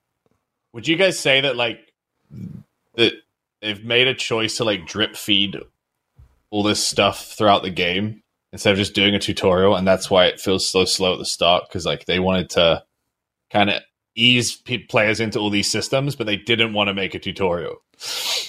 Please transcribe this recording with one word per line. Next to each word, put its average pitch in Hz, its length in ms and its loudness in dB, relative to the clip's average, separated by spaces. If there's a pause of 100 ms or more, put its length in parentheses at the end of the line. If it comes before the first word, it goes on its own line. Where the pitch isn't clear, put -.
(720)
would 117 140 -12
you 160 100 2
guys 185 200 2
say 135 240 2
that, 135 140 0
like, 117 380 -6 (1040)
that 113 180 4 (480)
they've 104 240 -8
made 120 220 4
a 131 80 0
choice 110 420 -4
to, 123 80 -2
like, 98 220 -2
drip - 280 -4
feed 98 420 0 (920)
all 104 140 -2
this 104 220 0
stuff - 480 0
throughout 101 280 4
the 95 80 -6
game 92 540 -4 (300)
instead 104 180 2
of 95 60 2
just 101 180 0
doing 101 180 2
a 101 60 0
tutorial, 95 560 2
and 92 100 0
that's 95 240 2
why 92 180 6
it - 120 -2
feels 95 280 0
so 92 180 2
slow 92 280 0
at 80 60 -6
the - 60 -10
start, - 440 0
'cause, 82 160 -8
like, 78 200 -4
they 90 140 0
wanted 92 300 0
to 82 320 2 (680)
kinda 101 320 0 (340)
ease 120 400 2
pe-, 123 220 -8
players 107 420 0
into 113 200 -2
all 104 100 -2
these 101 200 -2
systems, 135 460 -2
but 110 100 -6
they 104 120 -2
didn't 113 360 0
wanna 101 200 0
make 98 200 -4
a 92 60 -8
tutorial? 90 560 -4 (720)